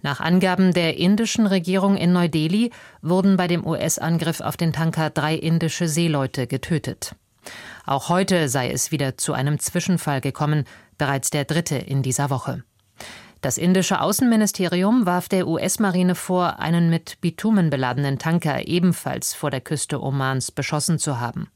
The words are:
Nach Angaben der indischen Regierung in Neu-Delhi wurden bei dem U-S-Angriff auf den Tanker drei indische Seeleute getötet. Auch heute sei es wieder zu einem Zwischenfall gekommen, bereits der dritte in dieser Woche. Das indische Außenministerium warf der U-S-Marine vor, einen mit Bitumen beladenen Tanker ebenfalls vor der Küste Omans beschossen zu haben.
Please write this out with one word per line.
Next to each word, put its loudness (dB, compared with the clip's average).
Nach -4
Angaben 4
der 2
indischen 2
Regierung 2
in 2
Neu-Delhi 2
wurden 4
bei 0
dem 0
U-S-Angriff -2
auf -6
den 0
Tanker 0
drei 0
indische 0
Seeleute 0
getötet. -4
Auch -2
heute 2
sei 0
es -4
wieder -2
zu -4
einem 0
Zwischenfall -2
gekommen, 0
bereits -2
der 0
dritte -2
in -2
dieser 0
Woche. -4
Das -4
indische 2
Außenministerium 2
warf 0
der 0
U-S-Marine 2
vor, -2
einen 2
mit -2
Bitumen 2
beladenen 0
Tanker 0
ebenfalls 0
vor -4
der -4
Küste -6
Omans -2
beschossen -2
zu -4
haben. -6